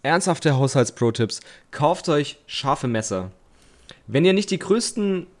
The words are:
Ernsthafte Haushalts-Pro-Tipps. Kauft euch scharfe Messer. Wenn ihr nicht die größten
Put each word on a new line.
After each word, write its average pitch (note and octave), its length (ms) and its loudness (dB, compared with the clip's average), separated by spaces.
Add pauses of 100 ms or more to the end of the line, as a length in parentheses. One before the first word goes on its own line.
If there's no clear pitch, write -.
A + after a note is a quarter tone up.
Ernsthafte D#3+ 520 2
Haushalts-Pro-Tipps. A#2+ 840 0 (320)
Kauft E3 380 0
euch D3 360 0
scharfe C3+ 420 -2
Messer. G2 440 -4 (760)
Wenn C3 180 2
ihr F#3+ 80 6
nicht G3+ 180 0
die F#3+ 80 -2
größten G3 680 -2 (140)